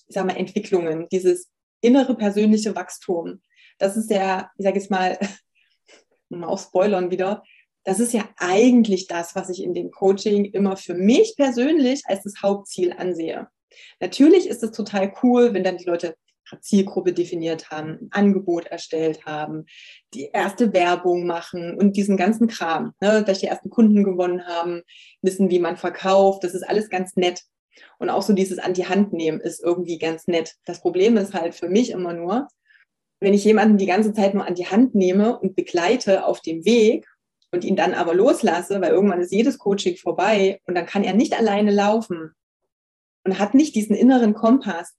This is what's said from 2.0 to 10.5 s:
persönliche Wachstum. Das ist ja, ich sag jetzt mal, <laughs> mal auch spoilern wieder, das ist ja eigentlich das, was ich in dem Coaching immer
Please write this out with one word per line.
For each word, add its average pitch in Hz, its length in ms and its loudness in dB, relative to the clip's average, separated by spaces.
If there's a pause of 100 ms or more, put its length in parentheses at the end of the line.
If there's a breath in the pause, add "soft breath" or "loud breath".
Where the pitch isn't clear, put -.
persönliche 214 600 0
Wachstum. 180 640 -8 (360 soft breath)
Das 196 200 -2
ist 220 120 -6
ja, 190 480 -2
ich 196 80 -4
sag 190 100 0
jetzt 196 160 -4
mal, 185 280 -2
<laughs> - 1080 -16
mal 175 180 -10
auch 202 120 -4
spoilern 185 520 0
wieder, 185 320 -4 (400 soft breath)
das 190 160 -2
ist 240 140 0
ja 214 140 -2 (100)
eigentlich 208 680 4
das, 170 280 -8
was 185 140 -8
ich 185 140 -8
in 175 100 -6
dem 175 180 -8
Coaching 202 540 0
immer 190 300 -2